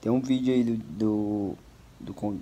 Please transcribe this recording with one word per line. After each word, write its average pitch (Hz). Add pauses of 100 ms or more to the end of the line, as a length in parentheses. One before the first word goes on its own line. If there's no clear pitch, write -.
Tem 110
um 127
vídeo 127
aí 123
do... 117
do, 104 (400)
do -
con-, 104